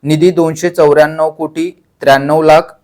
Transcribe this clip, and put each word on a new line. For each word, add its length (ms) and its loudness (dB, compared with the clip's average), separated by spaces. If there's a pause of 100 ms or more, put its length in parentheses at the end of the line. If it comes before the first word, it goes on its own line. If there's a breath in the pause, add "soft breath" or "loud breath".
निधी 280 0
दोनशे 380 -2
चौऱ्याण्णव 600 2
कोटी 400 -8 (320)
त्र्याण्णव 400 0
लाख 420 2